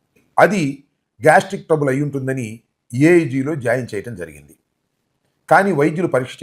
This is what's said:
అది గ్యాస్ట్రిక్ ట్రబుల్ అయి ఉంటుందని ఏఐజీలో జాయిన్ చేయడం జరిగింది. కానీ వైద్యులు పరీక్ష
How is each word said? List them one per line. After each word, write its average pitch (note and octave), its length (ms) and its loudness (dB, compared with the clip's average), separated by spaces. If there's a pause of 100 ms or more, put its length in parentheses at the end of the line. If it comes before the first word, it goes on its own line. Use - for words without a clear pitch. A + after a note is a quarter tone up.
(360)
అది F3 280 2 (560)
గ్యాస్ట్రిక్ D#3 480 2
ట్రబుల్ D3 220 0
అయి C3+ 120 -2
ఉంటుందని C3 580 -6 (300)
ఏఐజీలో C#3+ 640 2
జాయిన్ B2 400 -4
చేయడం - 200 -10
జరిగింది. D2 420 -16 (920)
కానీ F#3+ 240 4
వైద్యులు D#3+ 360 0
పరీక్ష B2+ 340 -4